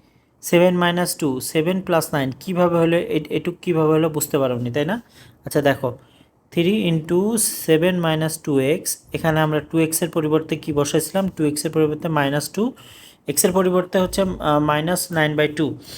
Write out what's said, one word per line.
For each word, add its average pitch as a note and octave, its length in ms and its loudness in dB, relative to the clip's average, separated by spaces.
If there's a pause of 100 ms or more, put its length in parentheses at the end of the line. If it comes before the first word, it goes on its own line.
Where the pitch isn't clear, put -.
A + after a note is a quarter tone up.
(420)
সেভেন F3+ 340 4
মাইনাস F3 400 0
টু, D#3 120 0 (120)
সেভেন D#3+ 420 -2
প্লাস D#3+ 300 0
নাইন, C#3 160 0 (120)
কীভাবে F3 380 0
হলো E3 180 4 (100)
এ-, - 240 -4
এটুক E3 320 -4
কীভাবে D#3+ 300 2
হলো D#3+ 180 2
বুঝতে D3+ 280 -4
পারোনি, B2 320 0
তাই D3 140 0
না? F3+ 120 -4 (460)
আচ্ছা D3+ 180 -2
দেখো, C#3 280 2 (640)
three F3+ 260 2 (120)
into E3 300 0 (380)
seven E3 420 2
minus D#3 360 0
two D3 200 -2 (240)
x, - 20 -14 (300)
এখানে D#3 280 0
আমরা D3+ 200 0
টু D3+ 180 -6
এক্সের D#3+ 320 0
পরিবর্তে D#3 460 0
কী D3 160 -8
বসাইছিলাম? D#3 560 0
টু F3 160 -6
এক্সের D3 280 -2
পরিবর্তে D3+ 360 0
মাইনাস D3 400 0
টু, - 140 -4 (680)
এক্সের F3 240 2
পরিবর্তে F3+ 460 2
হচ্ছে, F#3 240 0
আহ, D#3 380 0
মাইনাস D3+ 420 0 (100)
নাইন D#3 240 2
বাই D3+ 120 2
টু। D3+ 180 -2 (320)